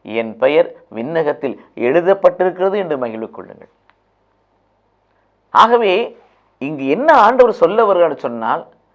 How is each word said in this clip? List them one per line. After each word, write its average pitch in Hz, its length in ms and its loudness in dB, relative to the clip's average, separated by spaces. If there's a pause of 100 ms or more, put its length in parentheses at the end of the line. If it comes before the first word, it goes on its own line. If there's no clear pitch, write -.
என் 110 340 -8
பெயர் 143 320 2 (200)
விண்ணகத்தில் 143 680 -6 (180)
எழுதப்பட்டிருக்கிறது 180 1040 0
என்று 160 220 -4
மகிழ்வு 110 320 -10
கொள்ளுங்கள்." - 400 -20 (1800)
ஆகவே 220 440 4 (640)
இங்கு 135 300 -8
என்ன 254 240 2
ஆண்டவர் 240 400 4
சொல்ல 208 320 0
வருகிறார் 170 340 0
சொன்னால், 120 440 -6 (320)